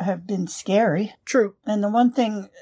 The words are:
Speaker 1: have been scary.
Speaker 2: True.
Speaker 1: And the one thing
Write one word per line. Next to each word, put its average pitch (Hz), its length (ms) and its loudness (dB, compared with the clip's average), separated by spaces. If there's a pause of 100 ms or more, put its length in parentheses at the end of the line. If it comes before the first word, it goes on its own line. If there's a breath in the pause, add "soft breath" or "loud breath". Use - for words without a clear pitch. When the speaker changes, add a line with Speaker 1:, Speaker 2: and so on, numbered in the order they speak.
Speaker 1:
have 180 260 -4
been 185 220 -4
scary. 202 640 0 (100)
Speaker 2:
True. 220 300 0 (120)
Speaker 1:
And 208 180 -2
the 208 40 -2
one 240 220 4
thing 214 380 -2 (140)